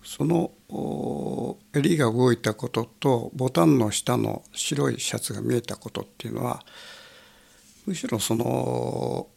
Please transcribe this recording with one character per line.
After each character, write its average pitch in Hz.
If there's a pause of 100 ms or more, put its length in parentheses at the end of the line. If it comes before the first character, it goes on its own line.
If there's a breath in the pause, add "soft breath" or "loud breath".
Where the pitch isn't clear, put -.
そ -
の、 165 (160)
お、 - (140)
襟 147
が 127
動 123
い 113
た 107
こ -
と 113
と、 123
ボ 127
タ 165
ン 151
の 107
下 -
の 110
白 143
い 113
シ -
ャ 113
ツ -
が 104
見 123
え 117
た -
こ -
と -
っ -
て -
い -
う 113
の 113
は、 123 (1200 loud breath)
む 196
し 165
ろ 117
そ -
の 123